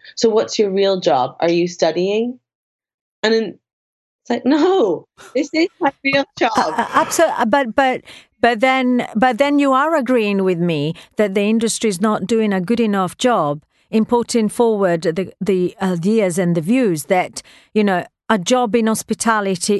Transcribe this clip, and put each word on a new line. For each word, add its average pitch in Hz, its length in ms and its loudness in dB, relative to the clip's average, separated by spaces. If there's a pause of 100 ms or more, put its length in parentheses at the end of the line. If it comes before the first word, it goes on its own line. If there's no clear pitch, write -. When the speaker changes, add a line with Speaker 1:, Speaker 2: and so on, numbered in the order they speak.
(160)
Speaker 1:
"So 226 140 2
what's 214 300 0
your 208 100 2
real 196 300 0
job? 139 400 0
Are 165 100 0
you 175 180 0
studying?" 196 720 -2 (840)
And 220 100 2
then 226 260 -2 (640)
it's - 80 -10
like, 240 160 -4
"No, 294 640 2 (260)
this 294 200 -2
is 320 160 0 (100)
my 277 120 0 (120)
real 277 200 0 (140)
job." 233 180 0
Speaker 2:
Uh, 170 220 0
uh, 262 260 0
abso-, - 320 0
uh, 233 100 -2
but, 233 280 0
but, 262 300 0 (360)
but 233 200 0
then, 254 560 0
but 226 240 2
then 285 180 2
you 277 160 2
are 302 220 2
agreeing 220 480 0
with 185 160 0
me 165 340 0 (240)
that 208 160 0
the 208 80 0
industry 226 480 0
is 175 100 -4
not 214 280 0
doing 220 260 0
a 190 80 0
good 226 180 -2
enough 202 380 -2
job 160 460 0 (260)
in 220 160 2
putting 226 440 0
forward 196 520 0
the, 175 400 -4
the 180 400 0
ideas 185 560 0
and 175 180 0
the 170 60 -2
views 196 440 0
that, 180 360 -2 (320)
you 214 100 2
know, 190 220 0 (240)
a 220 100 2
job 240 380 0
in 220 100 0
hospitality 208 920 -2